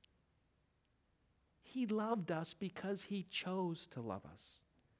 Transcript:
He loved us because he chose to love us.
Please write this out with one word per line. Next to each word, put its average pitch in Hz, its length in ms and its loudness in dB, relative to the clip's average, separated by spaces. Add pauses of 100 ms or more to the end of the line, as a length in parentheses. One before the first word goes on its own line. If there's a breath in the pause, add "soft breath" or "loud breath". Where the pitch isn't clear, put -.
(1600)
He 254 240 0
loved 214 440 4
us 160 220 0
because 196 520 -2
he 196 180 0
chose 185 640 0
to - 140 -6
love 104 240 0
us. - 340 -14 (400 soft breath)